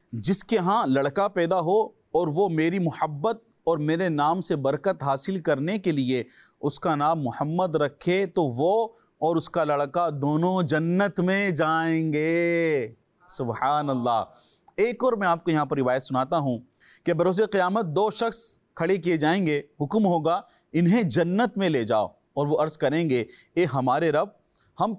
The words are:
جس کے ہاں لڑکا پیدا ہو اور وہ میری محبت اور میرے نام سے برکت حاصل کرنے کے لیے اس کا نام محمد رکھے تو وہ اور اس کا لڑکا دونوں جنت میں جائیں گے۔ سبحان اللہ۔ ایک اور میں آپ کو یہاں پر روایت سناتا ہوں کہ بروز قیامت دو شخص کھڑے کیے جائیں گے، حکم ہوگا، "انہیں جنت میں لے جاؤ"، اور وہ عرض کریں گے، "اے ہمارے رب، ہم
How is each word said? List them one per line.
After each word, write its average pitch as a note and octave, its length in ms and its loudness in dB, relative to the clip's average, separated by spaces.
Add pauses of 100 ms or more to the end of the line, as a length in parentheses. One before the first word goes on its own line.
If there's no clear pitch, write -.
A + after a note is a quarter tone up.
(120)
جس A#2+ 320 -2
کے A3+ 140 0
ہاں F#3+ 300 2
لڑکا C#3 400 2
پیدا F#3 320 0
ہو F#3+ 260 2
اور - 420 -2
وہ F3 220 2
میری E3 300 0
محبت D#3 640 -4 (200)
اور E3 140 0
میرے E3 320 0
نام D#3 320 0
سے E3+ 140 -2
برکت C#3+ 480 -2
حاصل C#3+ 380 -2
کرنے D#3 380 -2
کے F#3 120 -2
لیے B2+ 320 0 (380)
اس - 180 -4
کا E3 160 0
نام D3+ 280 0
محمد D#3 520 -2
رکھے F3 500 0
تو E3+ 180 0
وہ E3+ 440 0 (300)
اور E3 180 0
اس D#3+ 140 -2
کا E3 140 -2
لڑکا D3 460 0 (120)
دونوں E3+ 420 0
جنت E3+ 560 0
میں F#3+ 320 0
جائیں D#3+ 600 0
گے۔ E3 760 0 (400)
سبحان C3+ 640 -2
اللہ۔ A#2+ 340 0 (540)
ایک A#3 260 0
اور B3+ 100 2
میں G3+ 140 -2
آپ E3+ 160 0
کو E3+ 80 0
یہاں D3+ 140 2
پر C#3+ 120 -2
روایت C3 240 0
سناتا C3 360 -2
ہوں C3 220 -2 (440)
کہ E3+ 100 0
بروز F3 280 2 (100)
قیامت G3 340 0
دو F#3+ 260 0
شخص - 460 -6 (180)
کھڑے F3+ 220 0
کیے E3 200 0
جائیں E3 300 2
گے، D3 140 0 (200)
حکم G#3 240 0
ہوگا، E3+ 360 2 (320)
"انہیں F3 300 4
جنت F3 540 0
میں F#3+ 120 0
لے C3 140 0
جاؤ"، G#2+ 220 2
اور - 420 -6
وہ D3+ 160 0
عرض D#3 140 -6
کریں D#3 320 0
گے، B2 140 0 (300)
"اے F3 200 2
ہمارے C#3 380 0
رب، D#3+ 160 2 (520)
ہم A3+ 200 0